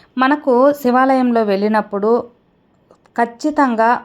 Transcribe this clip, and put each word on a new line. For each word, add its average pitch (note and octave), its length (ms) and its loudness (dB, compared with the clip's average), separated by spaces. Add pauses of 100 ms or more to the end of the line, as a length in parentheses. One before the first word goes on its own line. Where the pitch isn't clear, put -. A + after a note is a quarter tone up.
(180)
మనకు C4+ 540 2
శివాలయంలో B3+ 720 0
వెళ్ళినప్పుడు G#3 840 -2 (920)
ఖచ్చితంగా A#3+ 880 0